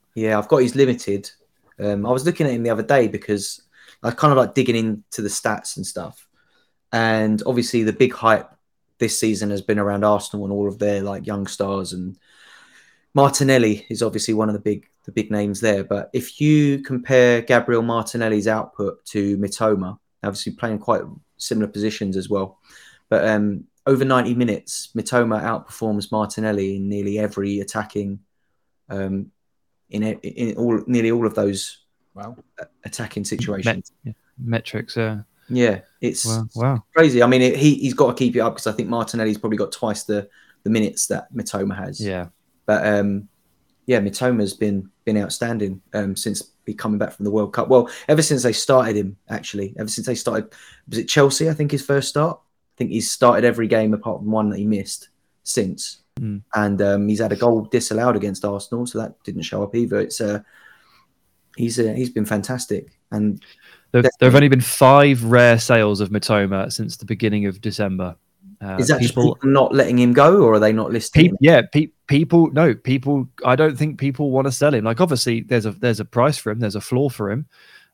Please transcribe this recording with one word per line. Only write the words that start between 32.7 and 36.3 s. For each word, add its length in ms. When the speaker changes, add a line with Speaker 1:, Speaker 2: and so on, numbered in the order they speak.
Speaker 1:
attacking 380
Speaker 3:
Met-, 40
Speaker 1:
situations. 640
Speaker 3:
yeah, 80
metrics, 580
yeah. 260
Speaker 1:
Yeah, 300
it's 240
Speaker 3:
Wow, 300